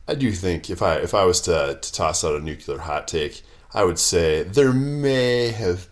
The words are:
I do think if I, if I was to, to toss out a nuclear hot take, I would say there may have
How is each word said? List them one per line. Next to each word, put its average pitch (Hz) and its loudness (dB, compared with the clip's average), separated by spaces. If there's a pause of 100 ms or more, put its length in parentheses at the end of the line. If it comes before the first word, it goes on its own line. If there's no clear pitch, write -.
I 151 -4
do 131 0
think 87 -2
if 90 -6
I, 87 2
if 76 -2
I 101 4
was 90 4
to, 71 0
to - -10
toss 80 0
out 76 0
a 73 -4
nuclear 73 -8
hot 82 -6
take, 76 -4 (320)
I 101 2
would 85 0
say 80 2
there 127 4
may 131 0
have 95 -2